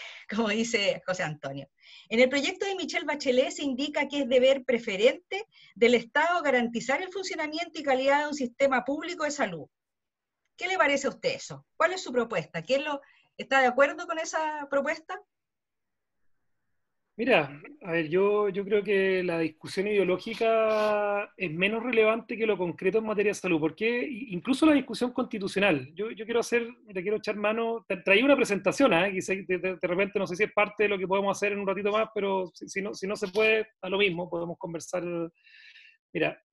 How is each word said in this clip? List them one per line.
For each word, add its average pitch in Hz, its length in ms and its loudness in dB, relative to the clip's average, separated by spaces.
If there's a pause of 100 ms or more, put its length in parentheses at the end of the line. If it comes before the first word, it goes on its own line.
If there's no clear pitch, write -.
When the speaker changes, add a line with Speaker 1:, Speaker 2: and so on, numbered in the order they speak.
(120)
Speaker 1:
<laughs> - 220 -18
como 214 160 0
dice 202 560 0
José 185 180 -2
Antonio. 139 440 -8 (400)
En 226 140 2
el 254 80 6
proyecto 320 360 -2
de 392 100 -4
Michelle 349 300 -4
Bachelet 285 460 0
se 320 120 -8
indica 285 440 -2
que 285 140 -2
es 240 80 -2
deber 262 340 4
preferente 240 840 0 (300)
del 233 200 6
Estado 311 460 2
garantizar 254 600 0
el 370 100 -8
funcionamiento 339 680 -6
y 277 40 -8
calidad 269 380 2
de 302 80 -2
un 294 60 -8
sistema 262 500 0
público 320 400 -4
de 294 60 -2
salud. 196 360 -4 (880)
¿Qué 359 100 -6
le 381 100 -2
parece 285 300 2
a 220 40 -2
usted 156 240 -2
eso? - 300 -14 (100)
¿Cuál 339 180 2
es 370 100 -6
su 277 80 -8
propuesta? 220 500 -2
¿Quién 269 220 0
lo, 294 160 -4 (380)
está 269 240 2
de 254 60 6
acuerdo 311 380 2
con 330 140 -6
esa 311 500 -4
propuesta? 320 500 -4 (2000)
Speaker 2:
Mira, 160 420 2 (240)
a 180 80 -8
ver, 165 180 0
yo, 202 400 2
yo 196 140 -4
creo 202 200 0
que 190 400 2
la 170 160 -2
discusión 165 480 -4
ideológica 208 1500 0
es 180 160 -6
menos 202 320 0
relevante 226 540 2
que 220 80 -2
lo 208 120 2
concreto 180 420 0
en 220 60 -2
materia 208 260 0
de 196 40 -2
salud. 175 240 0
¿Por 156 160 0
qué? 240 320 -2
I-, 233 260 -10
incluso 247 320 2
la 311 80 8
discusión 247 380 0
constitucional. 190 840 0
Yo, 208 160 -6
yo 214 140 -12
quiero 233 140 0
hacer, 233 280 0 (180)
mira, 190 160 -10
quiero 208 160 -2
echar 208 180 -4
mano, 226 520 -2
tra-, 185 160 -6
traí 240 180 6
una 277 140 6
presentación, 220 580 4
¿ah? 185 180 4
Que 185 100 -4
sé 190 160 -2
que 180 200 -2
de, - 0 -
de, 180 200 -4
de 180 100 -2
repente 196 320 0
no 190 80 -2
sé 175 80 -6
si 170 80 0
es - 100 0
parte 208 300 0
de 208 60 4
lo 202 80 0
que 185 100 -4
podemos 196 280 2
hacer 202 180 -2
en 202 60 -4
un 196 80 -6
ratito 196 240 0
más, 214 220 0
pero 196 400 -2
si, 151 160 -16
si 196 120 -6
no, 196 120 -6
si 185 140 -8
no 208 80 -4
se 202 140 -4
puede, 220 380 2 (140)
da 185 80 -8
lo 190 80 0
mismo, 180 320 0
podemos 170 280 -6
conversar. 170 460 -6 (1120)
Mira, 156 280 -2 (100)